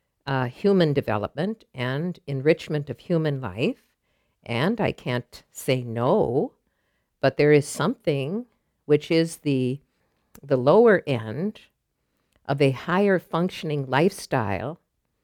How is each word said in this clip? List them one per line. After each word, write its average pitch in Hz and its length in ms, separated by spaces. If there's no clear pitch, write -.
uh, 131 200
human 175 460
development 139 800
and 135 540
enrichment 147 640
of 117 80
human 156 420
life. 127 440
And 175 380
I 170 100
can't - 520
say 131 300
no, 131 720
but 135 160
there 147 160
is 143 160
something 165 760
which 147 240
is 165 280
the, 131 400
the 139 140
lower 185 500
end 123 540
of 143 160
a 135 80
higher 185 480
functioning 156 680
lifestyle 131 960